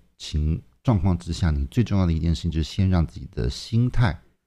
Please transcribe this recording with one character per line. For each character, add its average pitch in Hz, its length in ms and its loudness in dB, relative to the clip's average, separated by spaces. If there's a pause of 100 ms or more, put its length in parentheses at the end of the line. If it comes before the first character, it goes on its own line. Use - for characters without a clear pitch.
(180)
情， 78 420 -2 (220)
状 107 180 2
况 90 160 2
之 85 160 -6
下， 82 200 0
你 71 160 0
最 120 160 0
重 101 160 0
要 92 80 4
的 82 40 2
一 80 60 2
件 85 160 0
事 - 80 -4
情 87 80 -2
就 76 80 -2
是 80 60 0
先 92 260 0
让 87 160 2
自 - 140 -10
己 67 120 -14
的 - 160 -2
心 117 400 -2
态 120 320 2 (280)